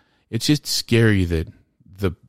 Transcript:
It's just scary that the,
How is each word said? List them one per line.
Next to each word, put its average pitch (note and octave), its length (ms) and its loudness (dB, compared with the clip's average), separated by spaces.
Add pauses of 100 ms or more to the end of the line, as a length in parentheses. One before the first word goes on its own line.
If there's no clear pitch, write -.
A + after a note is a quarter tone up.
(280)
It's - 180 -6
just D3 200 0
scary A2 580 2
that E2 240 -4 (420)
the, F#2+ 220 -4 (160)